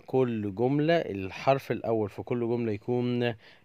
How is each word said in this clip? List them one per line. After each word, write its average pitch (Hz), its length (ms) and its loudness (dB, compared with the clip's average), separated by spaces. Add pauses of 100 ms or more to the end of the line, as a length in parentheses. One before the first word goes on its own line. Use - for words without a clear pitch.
كل 113 500 0
جملة، 143 380 2
الحرف 117 800 0
الأول 110 380 0
في - 120 -12
كل 123 180 -4
جملة 117 320 0
يكون 120 640 0 (300)